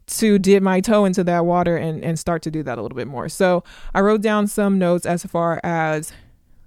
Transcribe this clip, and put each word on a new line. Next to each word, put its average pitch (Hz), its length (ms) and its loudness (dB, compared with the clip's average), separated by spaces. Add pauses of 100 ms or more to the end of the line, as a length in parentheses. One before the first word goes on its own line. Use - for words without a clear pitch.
to 208 320 2
dip 196 240 6
my 190 180 2
toe 208 240 4
into 185 200 0
that 175 200 0
water 175 320 2
and, 160 280 -6
and 165 120 -2
start 165 260 -4
to 160 80 -8
do 156 120 -4
that 127 160 -6
a 113 40 -8
little 107 120 -8
bit 123 140 -8
more. 135 200 -8
So 180 360 0 (280)
I - 100 0
wrote 214 200 2
down 214 240 0
some 202 320 0
notes 175 260 0
as 175 200 -4
far 170 400 -2
as 160 480 -4 (540)